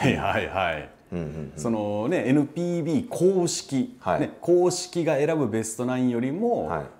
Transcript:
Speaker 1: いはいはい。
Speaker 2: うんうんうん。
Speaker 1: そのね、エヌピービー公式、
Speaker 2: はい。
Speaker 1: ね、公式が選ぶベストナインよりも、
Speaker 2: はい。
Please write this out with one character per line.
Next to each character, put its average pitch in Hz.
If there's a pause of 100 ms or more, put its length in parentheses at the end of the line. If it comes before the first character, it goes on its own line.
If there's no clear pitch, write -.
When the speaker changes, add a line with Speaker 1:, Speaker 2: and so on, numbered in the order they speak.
Speaker 1:
い 120
は 92
い 85
は 90
い。 71 (220)
Speaker 2:
う 87
ん 87
う -
ん 80
う -
ん。 73
Speaker 1:
そ 82
の 104
ね、 143
エ 131
ヌ 147
ピ 165 (180)
ー 156
ビ 160
ー -
公 175
式、 -
Speaker 2:
は 87
い。 -
Speaker 1:
ね、 -
公 175
式 170
が 151
選 156
ぶ 139
ベ 110
ス -
ト 127
ナ 127
イ 127
ン 123
よ 117
り 131
も、 190
Speaker 2:
は 78
い。 65 (140)